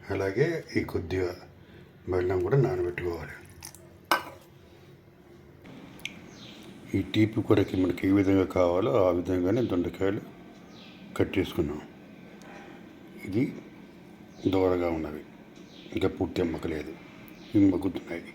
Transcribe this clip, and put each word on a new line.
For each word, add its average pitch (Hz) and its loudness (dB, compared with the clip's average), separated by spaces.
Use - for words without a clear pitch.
అలాగే 98 0
ఈ - 2
కొద్దిగా 92 -2
బెల్లం 92 0
కూడా 135 4
నానబెట్టుకోవాలి. 87 -4
ఈ - 2
తీపి 110 4
కూరకి 101 6
మనకి 87 0
ఏ - 8
విధంగా 95 6
కావాలో 92 4
ఆ 92 6
విధంగానే 90 2
దొండకాయలు 95 0
కట్ - 0
చేసుకున్నాం. 76 -2
ఇది 107 2
దోరగా 90 4
ఉన్నవి, 76 -8
ఇంకా 92 2
పూర్తి 87 -2
అమ్మకలేదు, 78 -4
ఇవి 101 8
మగ్గుతున్నాయి. 85 -4